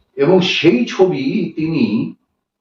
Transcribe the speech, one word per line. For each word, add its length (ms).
এবং 260
সেই 440
ছবি 680
তিনি 580